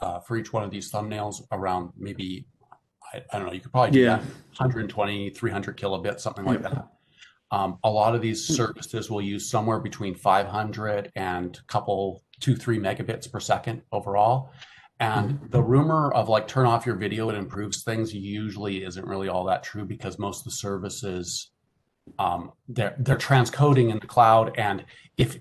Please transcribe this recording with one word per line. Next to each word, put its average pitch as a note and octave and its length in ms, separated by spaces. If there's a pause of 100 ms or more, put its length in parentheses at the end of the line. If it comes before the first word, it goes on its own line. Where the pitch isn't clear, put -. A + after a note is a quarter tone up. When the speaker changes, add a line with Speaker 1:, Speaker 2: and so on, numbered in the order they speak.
Speaker 1:
uh, F2 200
for A2+ 180
each - 160
one G#2+ 100
of G2+ 60
these G2 200
thumbnails, G#2 520 (100)
around F#2 460
maybe, F#2+ 480 (680)
I, - 60 (120)
I G#2 80
don't F#2+ 100
know, E2+ 40
you F2+ 80
could - 120
probably B2 180
do C3+ 100
Speaker 2:
Yeah. A#2+ 160
Speaker 1:
that - 80 (320)
hundred A#2 320
twenty, G2+ 400
three G#2+ 220
hundred G2 260
kilobits, G2 440
something - 260
like A#2 160
Speaker 2:
Yeah. F#2+ 80
Speaker 1:
that. - 180 (640)
Um, F#2+ 340
a A2 60
lot G#2+ 240
of A2+ 80
these A2 260
Speaker 2:
Hmm. D#3+ 60
Speaker 1:
services A2+ 560
will G#2 100
use G2+ 300
somewhere A2 300
between G2 340
five G2 320
hundred G#2 680
and F2+ 500
couple, G2 560 (180)
two, B2+ 160
three A2+ 220
megabits G2+ 520
per G#2 100
second A2 420 (100)
overall. G#2+ 600 (460)
And A2 340
Speaker 2:
Mm-hmm. C#3+ 180
Speaker 1:
the A#2+ 120
rumor D3 500
of, A2 180
like, G#2+ 180
"Turn C3 160
off A#2 220
your A2+ 100
video, G#2+ 320
it G#2+ 60
improves G2+ 480
things," A2 320
usually G2+ 680
isn't F#2+ 240
really G2 220
all F#2 160
that F#2 180
true G#2 220
because F#2 340
most G2+ 200
of - 60
the F#2+ 80
services, F#2+ 1000 (680)
um, F2 340 (140)
they're, A2 320
they're B2+ 200
transcoding C3 720
in A2 80
the - 80
cloud. A2+ 500
And G2+ 300 (320)
if, - 220